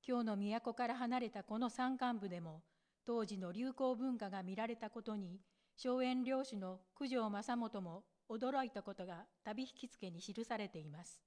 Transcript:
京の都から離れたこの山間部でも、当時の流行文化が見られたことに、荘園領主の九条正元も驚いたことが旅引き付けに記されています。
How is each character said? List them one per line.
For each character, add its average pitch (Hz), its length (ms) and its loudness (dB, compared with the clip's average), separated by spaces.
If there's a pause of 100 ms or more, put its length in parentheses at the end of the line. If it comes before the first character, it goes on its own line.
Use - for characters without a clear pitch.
京 240 220 2
の 220 120 2
都 214 380 0
か 247 140 0
ら 240 80 2
離 247 240 2
れ 233 100 0
た 202 140 -6
こ 220 160 0
の 240 100 4
山 254 280 2
間 247 200 2
部 196 120 -2
で 175 100 -2
も、 165 220 -8 (440)
当 233 200 4
時 202 120 -4
の 180 140 -2
流 240 220 0
行 254 220 4
文 247 220 2
化 208 120 -2
が 190 120 -2
見 185 140 -2
ら 220 120 0
れ 233 80 -2
た 226 140 -6
こ 226 120 -8
と 220 140 -2
に、 190 240 -4 (360)
荘 254 260 2
園 254 220 4
領 262 200 4
主 262 140 -4
の 185 220 -4 (160)
九 277 120 -2
条 240 220 4
正 208 260 0
元 220 260 0
も 175 220 -6 (260)
驚 254 360 2
い 233 60 -6
た 202 100 -6
こ 196 140 -8
と 185 100 -6
が 180 200 -10 (180)
旅 214 200 -4
引 262 120 -6
き - 120 -10
付 - 200 -10
け 180 40 -6
に 170 100 -8
記 208 220 -6
さ 226 140 -2
れ 208 100 -2
て 185 120 -8
い 156 100 -8
ま 156 140 -12
す。 - 240 -16